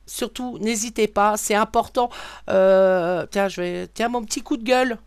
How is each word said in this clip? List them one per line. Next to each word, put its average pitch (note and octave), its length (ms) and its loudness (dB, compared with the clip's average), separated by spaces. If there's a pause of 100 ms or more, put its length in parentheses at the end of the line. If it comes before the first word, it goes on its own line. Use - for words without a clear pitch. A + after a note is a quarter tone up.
surtout, B3 560 -8
n'hésitez A3 460 -2
pas, G#3 300 2
c'est - 180 -2
important. A3+ 560 0 (400)
Euh, F#3 800 4
tiens, G3 160 0
je F#3 140 -6
vais, F3 340 -6
tiens, A3+ 140 -2
mon A#3+ 160 -4
petit - 180 -8
coup D4 140 -4
de A3+ 80 -8
gueule. B3+ 420 2